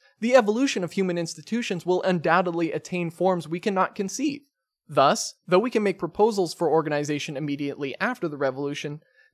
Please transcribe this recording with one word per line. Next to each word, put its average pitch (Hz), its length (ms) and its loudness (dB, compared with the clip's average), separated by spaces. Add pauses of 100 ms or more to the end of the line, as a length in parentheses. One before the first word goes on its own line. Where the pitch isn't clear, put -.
(200)
the 247 160 6
evolution 220 480 4
of 165 80 -4
human 180 260 0
institutions 175 680 -4
will 180 200 2
undoubtedly 175 640 2
attain 170 400 -4
forms 175 380 -2
we 175 100 -6
cannot 190 380 0
conceive. 214 460 -4 (460)
Thus, 147 460 2 (140)
though 180 100 4
we 240 120 2
can 220 120 0
make 196 160 0
proposals 196 560 0
for 165 160 0
organization 147 680 0
immediately 143 640 -6
after 208 280 -4
the 147 80 -10
revolution, 143 680 -6 (320)